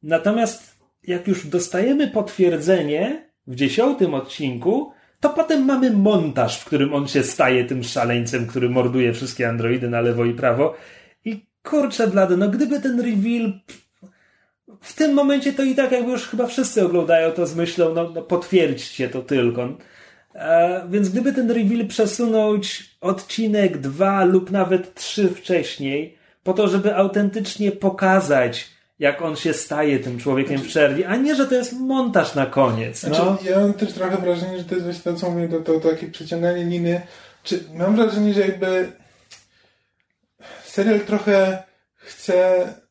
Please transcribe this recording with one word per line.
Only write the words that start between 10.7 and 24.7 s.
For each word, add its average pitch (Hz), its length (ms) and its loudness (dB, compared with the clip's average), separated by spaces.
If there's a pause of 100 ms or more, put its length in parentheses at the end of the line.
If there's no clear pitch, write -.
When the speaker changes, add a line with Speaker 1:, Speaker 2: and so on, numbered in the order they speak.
Speaker 1:
I 220 220 -8 (160)
kurczę 254 460 0
blady, 185 280 2
no 196 120 2
gdyby 254 320 -2
ten 247 200 -2
reveal 226 520 0 (1300)
w - 140 -16
tym 302 200 2
momencie 277 380 2
to 269 100 -2
i 262 120 0
tak 262 180 2
jakby 247 180 -2
już 247 180 -6
chyba 233 180 -2
wszyscy 226 400 0
oglądają 165 460 2
to 170 140 -2
z 156 100 -8
myślą, 170 380 0
no, 170 160 -2
no 165 120 -10
potwierdźcie 160 840 0
to 123 140 -8
tylko. 123 460 0 (680)
E, 170 540 2
więc 196 200 2
gdyby 240 240 0
ten 233 180 0
reveal 226 360 2
przesunąć 214 1120 0
odcinek 196 800 0
dwa 185 460 0
lub 185 260 4
nawet 185 440 0